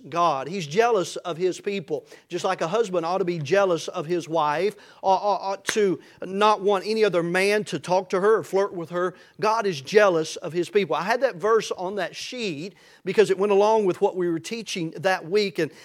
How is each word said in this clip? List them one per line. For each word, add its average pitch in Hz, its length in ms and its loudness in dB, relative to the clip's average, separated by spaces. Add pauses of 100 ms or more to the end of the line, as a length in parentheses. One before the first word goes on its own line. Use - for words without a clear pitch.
God. 156 380 0
He's 175 200 -6
jealous 208 480 2
of 170 220 -8
his 180 220 -2
people. 175 460 -6 (240)
Just 175 160 -4
like 185 160 0
a 165 60 0
husband 185 360 0
ought 180 140 -2
to 190 80 -2
be 175 140 -4
jealous 170 480 2
of 175 180 -8
his 156 240 -4
wife, 160 460 0 (260)
ought, 185 220 2
ought, 202 180 0
ought 196 280 -8
to 196 300 0 (240)
not 202 380 2
want 190 240 0
any 220 180 0
other 175 200 2
man 190 400 0
to 156 160 -6
talk 185 320 -2
to 185 100 0
her 214 140 4
or 170 80 0
flirt 196 320 -2
with 165 160 -10
her, 180 240 -2 (260)
God 202 240 0
is 160 160 -4
jealous 175 540 4
of 156 180 -10
his 170 160 -4
people. 175 260 2
I 151 60 -2
had 233 200 0
that 226 160 0
verse 214 340 2
on 185 240 -6
that 170 200 -6
sheet 196 600 -8 (280)
because 185 280 4
it 180 80 0
went 202 120 2
along 208 360 4
with 175 140 0
what 196 140 2
we 175 140 0
were 165 80 -2
teaching 180 600 -8
that 170 300 0
week. 202 300 0
And - 140 0 (140)